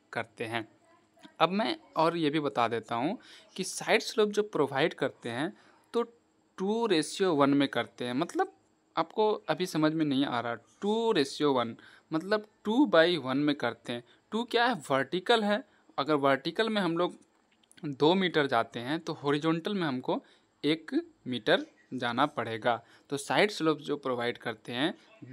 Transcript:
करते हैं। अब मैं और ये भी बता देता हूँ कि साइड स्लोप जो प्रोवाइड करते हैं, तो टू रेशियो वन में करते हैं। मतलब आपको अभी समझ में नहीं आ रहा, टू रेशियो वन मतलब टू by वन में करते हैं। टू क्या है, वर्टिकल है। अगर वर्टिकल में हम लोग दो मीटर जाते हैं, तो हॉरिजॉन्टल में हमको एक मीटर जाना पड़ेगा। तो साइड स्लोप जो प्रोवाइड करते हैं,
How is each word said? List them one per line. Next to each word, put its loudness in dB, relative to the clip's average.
करते -8
हैं। -6
अब 4
मैं -2
और 2
ये 2
भी 0
बता 0
देता -4
हूँ -2
कि -6
साइड 0
स्लोप 0
जो -2
प्रोवाइड 0
करते -6
हैं, -6
तो 0
टू -2
रेशियो 0
वन 6
में 2
करते -6
हैं। -4
मतलब -4
आपको -2
अभी -2
समझ 0
में 0
नहीं 2
आ -2
रहा, -4
टू -2
रेशियो 2
वन 0
मतलब -2
टू 4
by 6
वन -4
में 2
करते -6
हैं। -8
टू -2
क्या 0
है, -2
वर्टिकल 2
है। 0
अगर 2
वर्टिकल 2
में 0
हम 0
लोग -2
दो 4
मीटर 2
जाते 0
हैं, -4
तो -8
हॉरिजॉन्टल -2
में -2
हमको -4
एक -2
मीटर 0
जाना 0
पड़ेगा। -2
तो -6
साइड 2
स्लोप 0
जो -6
प्रोवाइड -4
करते -10
हैं, -2